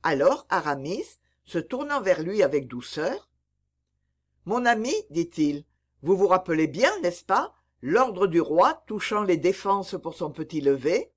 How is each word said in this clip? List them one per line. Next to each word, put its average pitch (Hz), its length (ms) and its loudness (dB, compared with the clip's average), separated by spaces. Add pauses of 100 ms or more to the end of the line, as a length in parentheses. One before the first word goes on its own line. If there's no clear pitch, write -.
Alors 165 460 2
Aramis, 151 560 -4 (380)
se - 160 -6
tournant 285 400 -4
vers 180 220 0
lui 190 220 0
avec 139 240 0
douceur, « 151 640 -8 (1160)
Mon 240 200 -2
ami, 240 280 0 (160)
dit-il, 151 560 -2 (360)
vous 175 140 2
vous 190 120 2
rappelez 175 400 2
bien, 254 340 2
n'est-ce 175 240 -4
pas, 233 280 0 (280)
l'ordre 196 460 2
du 165 120 2
roi 180 480 2
touchant 208 360 -2
les 180 140 2
défenses 190 640 -2
pour 165 120 -10
son 156 180 -6
petit 156 300 -8
lever ? » 139 560 2